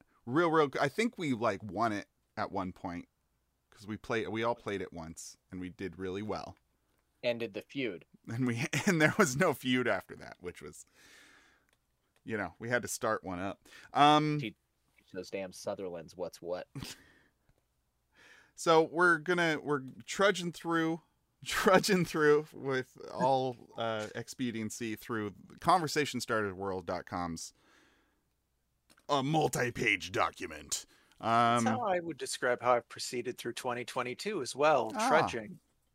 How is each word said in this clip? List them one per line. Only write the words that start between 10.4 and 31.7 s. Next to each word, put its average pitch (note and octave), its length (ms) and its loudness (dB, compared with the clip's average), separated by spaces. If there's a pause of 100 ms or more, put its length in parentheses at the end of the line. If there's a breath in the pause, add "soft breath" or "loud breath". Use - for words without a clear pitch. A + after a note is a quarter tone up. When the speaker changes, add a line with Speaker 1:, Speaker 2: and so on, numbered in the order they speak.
Speaker 1:
which F2 220 -12
was, - 240 -16 (1400 soft breath)
you A2 120 -4
know, F#2 240 -6
we A2+ 80 -8
had A#2+ 140 2
to G2+ 60 -6
start - 360 -2
one F2+ 160 -6
up. F#2+ 180 -6 (340 loud breath)
Um, D3+ 480 4
Speaker 2:
Teach A#2 140 -8 (580)
those F2+ 180 -10
damn F#2+ 220 -8
Sutherlands F2+ 640 -10
what's F2 260 -10
what. F2 300 -8
<laughs> - 40 -16 (1800 loud breath)
Speaker 1:
So D#3+ 360 6
we're E3+ 260 6
gonna, E3 420 2
we're C#3 220 -2 (240)
trudging F3+ 460 2
through, E3 480 0 (220)
<laughs> - 220 -20
trudging F#3 600 6
through D3+ 500 6
with B2+ 420 -4 (160)
all, C3 440 0 (200)
uh, A2 380 -2
expediency A2+ 800 -6
through G#2+ 380 -6 (260)
conversation D3+ 640 0
started G#2+ 340 -2
world F#2+ 320 -6
dot F2+ 180 -4
com's, E2+ 480 -6 (1600 soft breath)
a C#3 160 2
multi-page B2 880 0
document. D#2+ 720 -4 (340 soft breath)
Speaker 3:
That's A#2 460 4
Speaker 1:
Um, - 0 -
Speaker 3:
how A2 160 0